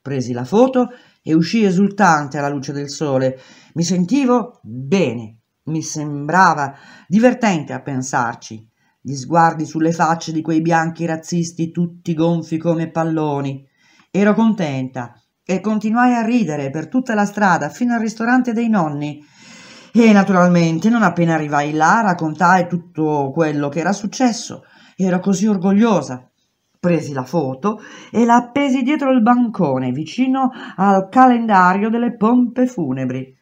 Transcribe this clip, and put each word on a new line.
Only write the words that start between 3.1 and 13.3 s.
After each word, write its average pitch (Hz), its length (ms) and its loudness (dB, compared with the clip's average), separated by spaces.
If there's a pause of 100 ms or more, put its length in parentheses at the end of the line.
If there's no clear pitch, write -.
Mi 262 80 -2
sentivo 240 800 0
bene, 120 760 -4 (260)
mi 156 180 -6
sembrava 151 920 0 (320)
divertente 214 680 2
a 127 80 -8
pensarci. 120 840 -6 (360)
Gli 135 120 -10
sguardi 156 520 0
sulle 160 260 -2
facce 165 400 -2
di 160 100 -4
quei 160 180 -2
bianchi 165 460 -2
razzisti 165 640 -6
tutti 170 440 -6
gonfi 165 420 -2
come 165 340 -2
palloni. 151 760 -4 (440)